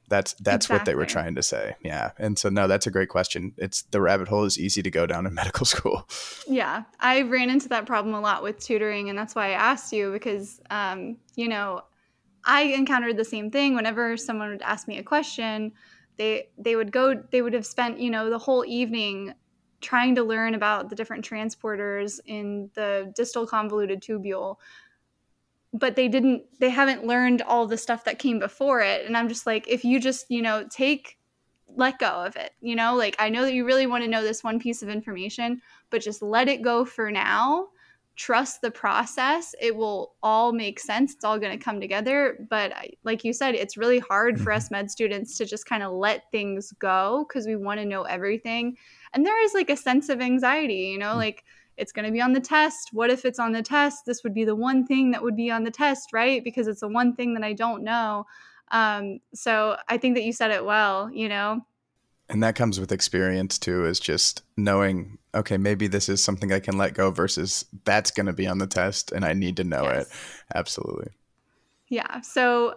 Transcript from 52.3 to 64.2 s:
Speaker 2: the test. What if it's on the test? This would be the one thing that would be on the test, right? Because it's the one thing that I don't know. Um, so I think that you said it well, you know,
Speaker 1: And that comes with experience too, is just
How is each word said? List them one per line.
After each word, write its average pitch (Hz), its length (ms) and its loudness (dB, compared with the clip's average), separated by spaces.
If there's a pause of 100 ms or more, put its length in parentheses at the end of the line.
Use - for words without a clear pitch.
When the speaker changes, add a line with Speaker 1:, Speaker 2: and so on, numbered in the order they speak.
Speaker 2:
the 262 80 4
test. 302 500 2
What 233 180 2
if 254 140 2
it's 247 160 0
on 226 140 0
the 226 80 -2
test? 285 440 0
This 240 200 -4
would 208 80 -4
be 220 100 0
the 214 120 2
one 254 300 2
thing 262 260 4
that 226 120 -2
would 226 140 0
be 233 120 0
on 226 140 0
the 226 80 -2
test, 277 400 0
right? 240 320 2
Because 240 240 -2
it's 208 140 -4
the 208 80 -6
one 240 260 4
thing 240 200 -2
that 220 80 -4
I 214 100 -4
don't 214 300 -4
know. 214 420 -2 (460)
Um, 208 480 0 (140)
so 214 440 2 (100)
I 240 100 2
think 247 180 4
that 233 80 2
you 233 100 -2
said 226 180 0
it 202 140 0
well, 208 440 2
you 220 200 -4
know, 208 320 -2 (680)
Speaker 1:
And 110 140 2
that 113 120 2
comes 107 240 0
with 92 120 -6
experience 92 640 0
too, 90 280 0
is 87 140 0
just - 440 0 (120)